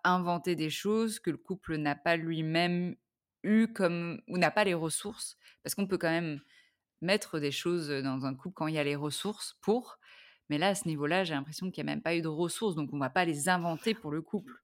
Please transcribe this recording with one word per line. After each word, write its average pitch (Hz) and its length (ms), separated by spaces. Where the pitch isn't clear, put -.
inventer 175 520
des 156 140
choses 220 500
que 175 100
le 175 80
couple 175 400
n'a 147 180
pas 170 200
lui-même 165 800
eu 220 300
comme, 170 560
ou 180 100
n'a 165 140
pas 214 120
les 185 100
ressources, 165 640
parce - 100
qu'on 202 140
peut 190 100
quand 165 120
même 160 300
mettre 185 380
des 143 120
choses, 165 380
heu, 139 120
dans 135 240
un 135 100
couple 185 200
quand - 120
il 156 80
y - 20
a 147 60
les 143 120
ressources 147 640
pour, 240 360
mais 147 80
là, 175 120
à 196 60
ce 175 120
niveau-là, 160 360
j'ai 160 100
l'impression 151 380
qu'il 147 120
y 147 40
a 147 40
même 147 100
pas 170 140
eu 170 60
de 160 60
ressources, 170 480
donc 143 180
on 143 40
va 135 120
pas 185 160
les 147 240
inventer 170 440
pour 156 180
le 160 100
couple. 214 420